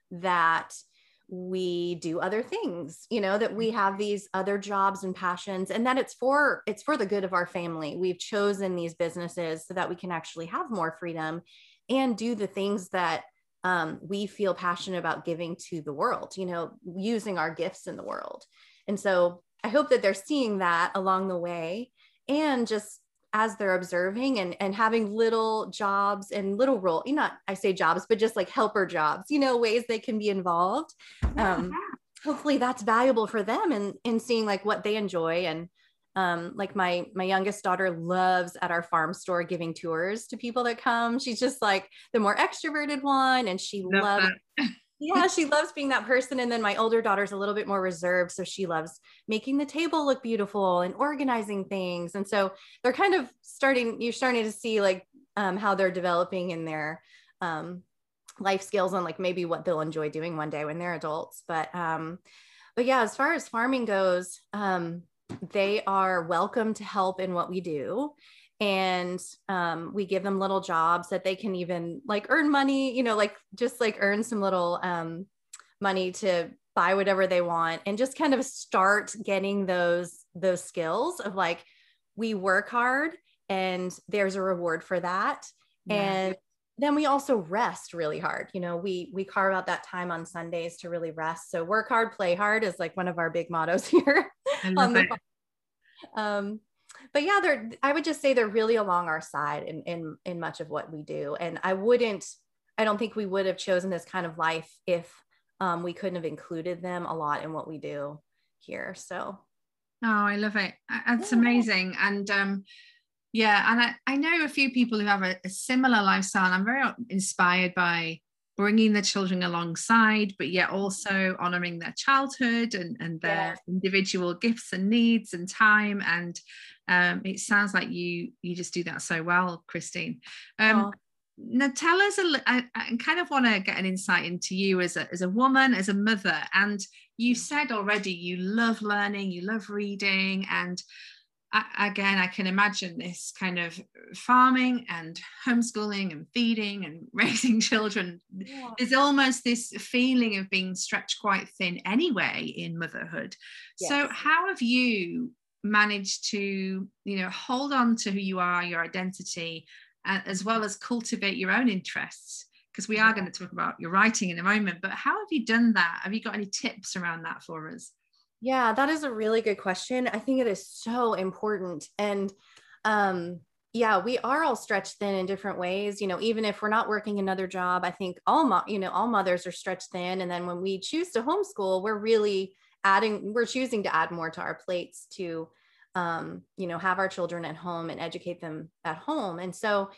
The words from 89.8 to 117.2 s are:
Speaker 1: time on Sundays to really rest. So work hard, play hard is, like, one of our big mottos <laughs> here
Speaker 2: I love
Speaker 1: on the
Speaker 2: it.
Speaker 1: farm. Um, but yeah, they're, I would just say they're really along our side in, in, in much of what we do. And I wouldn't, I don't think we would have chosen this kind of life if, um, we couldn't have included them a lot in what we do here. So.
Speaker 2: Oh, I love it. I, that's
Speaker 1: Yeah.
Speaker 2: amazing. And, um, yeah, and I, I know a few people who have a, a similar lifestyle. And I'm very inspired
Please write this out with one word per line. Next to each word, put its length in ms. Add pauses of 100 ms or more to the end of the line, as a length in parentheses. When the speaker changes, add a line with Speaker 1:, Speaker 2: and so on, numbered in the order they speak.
Speaker 1:
time 260
on 160
Sundays 520
to 120
really 220
rest. 400
So 100
work 260
hard, 220
play 240
hard 300
is, 160
like, 160
one 100
of 120
our 120
big 200
mottos 360
<laughs> 0
here 460 (320)
Speaker 2:
I 60
love 180
Speaker 1:
on 60
the 80
Speaker 2:
it. 60
Speaker 1:
farm. 120 (960)
Um, 440 (520)
but 100
yeah, 200
they're, 280 (120)
I 100
would 120
just 160
say 140
they're 140
really 280
along 320
our 120
side 440
in, 180
in, 420
in 160
much 200
of 80
what 240
we 100
do. 320
And 280
I 120
wouldn't, 520 (500)
I 80
don't 140
think 160
we 120
would 200
have 100
chosen 340
this 140
kind 220
of 120
life 320 (160)
if, 260 (480)
um, 220
we 100
couldn't 240
have 80
included 580
them 240
a 80
lot 300
in 80
what 160
we 100
do 420 (400)
here. 360
So. 420 (680)
Speaker 2:
Oh, 40
I 280
love 200
it. 180 (140)
I, 180
that's 260
Speaker 1:
Yeah. 60
Speaker 2:
amazing. 600
And, 320
um, 340 (680)
yeah, 400
and 80
I, 140 (120)
I 100
know 280
a 40
few 240
people 280
who 60
have 160
a, 220
a 40
similar 540
lifestyle. 440
And 80
I'm 100
very 180 (280)
inspired 640